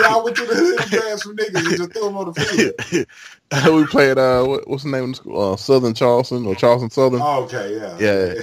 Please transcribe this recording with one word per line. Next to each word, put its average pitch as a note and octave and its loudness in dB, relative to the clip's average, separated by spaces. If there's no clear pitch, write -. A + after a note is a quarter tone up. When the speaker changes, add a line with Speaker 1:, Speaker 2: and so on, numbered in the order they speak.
Speaker 1:
y'all A3+ 2
went A#3 -4
to A#3+ -4
the A3+ -2
hood F4 2
and G3 -6
grabbed G#3+ -2
some G#3 -12
niggas G#3+ -4
and E3+ -2
just F3 -8
threw G#3+ -4
'em G3 -10
on F#3 -8
the D#3 -6
field. D#3+ -2
Speaker 2:
<laughs> - 0
We D3+ 4
played, C3+ 4
uh, B2+ 4
what, C3+ -4
what's C#3 -6
the D3+ -6
name C3 -2
of B2+ -6
the C3 -8
school? F#2+ -4
Uh, G2 -4
Southern B2+ 2
Charleston B2 0
or F#2+ -2
Charleston A#2+ 2
Southern. B2+ 2
Speaker 1:
Oh, C#3 -2
okay, A2 -8
yeah. F#2+ -12
Speaker 2:
Yeah, F#2+ 2